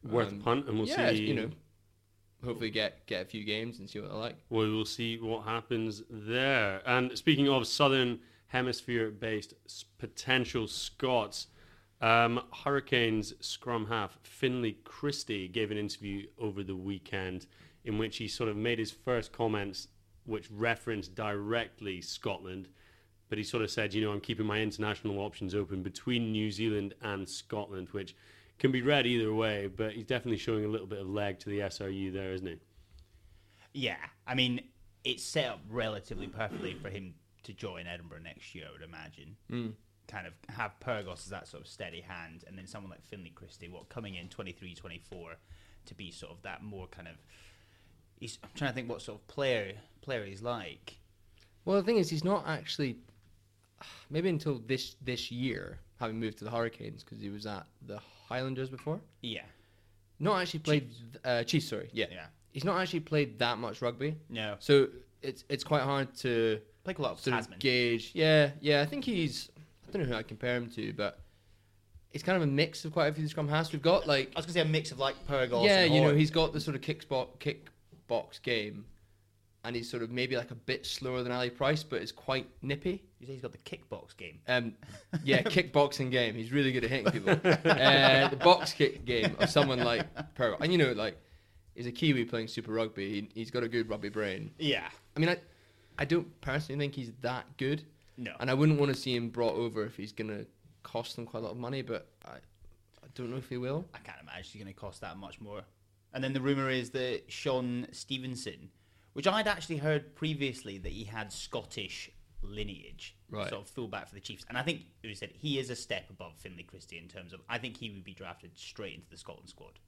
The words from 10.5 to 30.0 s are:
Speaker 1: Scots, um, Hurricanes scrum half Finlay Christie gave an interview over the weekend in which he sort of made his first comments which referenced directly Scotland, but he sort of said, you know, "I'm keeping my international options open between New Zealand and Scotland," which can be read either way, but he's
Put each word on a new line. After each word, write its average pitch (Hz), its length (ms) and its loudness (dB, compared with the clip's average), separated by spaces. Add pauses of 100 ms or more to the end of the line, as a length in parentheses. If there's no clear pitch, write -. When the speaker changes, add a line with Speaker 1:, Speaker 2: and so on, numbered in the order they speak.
Speaker 1:
Scots, - 800 0 (540)
um, 117 400 6 (220)
Hurricanes 120 760 2
scrum 117 480 -4
half 110 360 -2
Finlay 123 600 -2
Christie 110 680 -4
gave 104 200 0
an 104 80 -2
interview 101 480 -4 (140)
over 101 240 -4
the 95 120 -4
weekend 92 680 -6 (380)
in 107 160 -2
which 110 180 -2
he 110 100 -6
sort 113 220 -2
of 104 80 -2
made 113 220 0
his 110 120 -2
first 120 400 -2
comments 104 560 -2 (380)
which 110 260 -6
referenced 107 640 -2
directly 104 840 -2
Scotland, 92 680 -6 (600)
but 107 80 -2
he 107 60 -2
sort 113 200 0
of 101 80 -2
said, 104 220 -2
you 107 100 2
know, 107 80 2
"I'm 104 100 -2
keeping 110 240 -2
my 107 160 2
international 104 580 -2
options 101 360 -4
open 98 260 -2
between 113 500 -2
New 107 200 0
Zealand 104 500 -2
and 98 260 -4
Scotland," 98 640 -8
which 95 240 -8 (440)
can 135 120 6
be 127 100 2
read 135 260 6
either 113 260 4
way, 107 340 2
but 107 260 -4
he's 110 120 -8